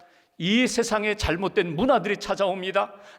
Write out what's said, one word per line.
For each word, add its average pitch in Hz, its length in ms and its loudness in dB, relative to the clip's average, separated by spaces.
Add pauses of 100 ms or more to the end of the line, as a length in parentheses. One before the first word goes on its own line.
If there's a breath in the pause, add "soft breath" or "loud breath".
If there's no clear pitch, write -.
(380 soft breath)
이 214 280 2
세상의 214 520 0
잘못된 175 580 0
문화들이 208 420 2
찾아옵니다. 190 760 -2 (260 loud breath)